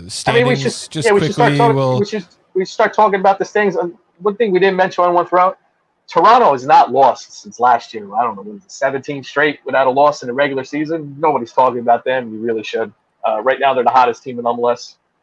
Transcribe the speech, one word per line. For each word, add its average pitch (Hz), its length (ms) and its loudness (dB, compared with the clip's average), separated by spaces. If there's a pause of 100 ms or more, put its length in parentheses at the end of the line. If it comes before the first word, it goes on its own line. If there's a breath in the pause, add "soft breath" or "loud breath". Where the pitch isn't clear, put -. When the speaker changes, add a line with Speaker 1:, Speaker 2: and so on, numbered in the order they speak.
(280)
Speaker 1:
I 117 60 -2
mean, 240 140 2
we - 80 0
Speaker 2:
standings 139 60 -6
Speaker 1:
should, - 300 -8
Speaker 2:
just 151 160 -4
Speaker 1:
yeah, 196 60 4
we 202 60 4
should 151 140 -2
start 147 160 2
Speaker 2:
quickly. 143 80 0
Speaker 1:
talking, 139 180 2
Speaker 2:
We'll 131 240 0
Speaker 1:
we 202 60 0
should, 208 200 -8 (280)
we 185 100 -2
should - 100 -10
start 214 200 0
talking 202 260 2
about 196 200 2
these - 120 -4
things. 202 240 0
And 175 220 -4 (220)
one 202 160 -2
thing 214 160 0
we 180 80 2
didn't 190 180 2
mention, 185 260 0
I 175 40 4
want 175 200 2
to - 20 -20
throw 180 120 4
out, 185 160 2 (500)
Toronto 208 460 4
has 127 120 -4
not 156 260 2
lost - 500 0
since 104 180 -20
last 120 340 0
year. 101 220 -12
I 113 80 0
don't 113 120 -4
know, 98 80 -18
what 104 120 -16
is 101 100 -20
it, - 60 -20
seventeen 135 520 -6
straight 147 420 -2
without 131 220 0
a - 20 2
loss 143 320 2
in 131 60 -10
the 120 60 -6
regular 135 300 -2
season. 147 560 -8
Nobody's 143 320 -2
talking 123 280 0
about 120 260 0
them. 127 280 -4
You 107 60 -10
really 110 240 -4
should. 110 300 -6 (340)
Uh, 110 140 -2
right 127 180 0
now, 135 140 2
they're 127 100 0
the 120 60 2
hottest 123 340 2
team 123 160 -12
in 120 80 -4
M 120 120 -2
L 120 100 0
S. - 260 -6 (280)